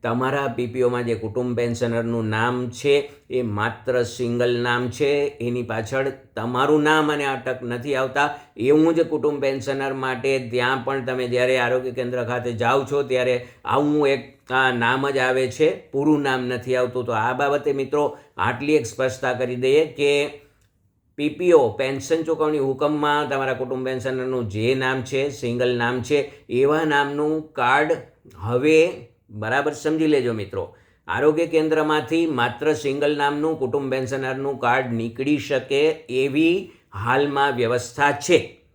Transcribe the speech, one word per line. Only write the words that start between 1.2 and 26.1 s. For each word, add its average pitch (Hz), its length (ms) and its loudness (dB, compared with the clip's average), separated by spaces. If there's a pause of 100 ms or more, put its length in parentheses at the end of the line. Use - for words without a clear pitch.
પેન્શનરનું 117 720 -2
નામ 120 420 -2
છે 143 400 0 (200)
એ 127 120 0
માત્ર 110 600 -2
સિંગલ 120 540 -2
નામ 120 340 0
છે, 143 500 -2
એની 120 220 -4
પાછળ 113 480 -4 (260)
તમારું 131 460 2
નામ 151 300 2
અને 147 120 -2
અટક 127 380 -4
નથી 123 320 -4
આવતા. 135 440 0 (180)
એવું 156 380 4
જ 165 60 2
કુટુંબ 147 400 0
પેન્શનર 135 520 -2
માટે 131 460 -2
ત્યાં 123 460 0
પણ 135 200 -2
તમે 127 240 -4
જ્યારે 127 300 2
આરોગ્ય 127 320 0
કેન્દ્ર 123 340 -4
ખાતે 120 280 -4
જાઓ 120 320 0
છો 143 180 -2
ત્યારે 127 440 0 (180)
આવું 147 440 2
એક, 127 440 -4
આ, 131 200 4
નામ 127 380 2
જ 135 80 0
આવે 127 300 2
છે, 156 220 2
પૂરું 147 520 0
નામ 127 220 0
નથી 127 320 -2
આવતું. 123 300 -2
તો 120 60 -2
આ 113 200 0
બાબતે 143 400 0
મિત્રો 139 460 -2 (180)
આટલી 123 380 0
એક 143 120 2
સ્પષ્ટતા 131 460 -2
કરી 123 240 -2
દઈએ 131 280 4
કે 143 460 0 (840)
પીપીઓ 151 520 4
પેન્શન 135 540 -2
ચૂકવણી 156 360 0
હુકમમાં 147 680 0
તમારા 135 240 0
કુટુંબ 127 320 -4
પેન્શનરનું 127 640 -4
જે 110 260 0
નામ 131 280 0
છે, 135 260 -2
સિંગલ 123 480 -2
નામ 120 260 0
છે, 143 300 0 (180)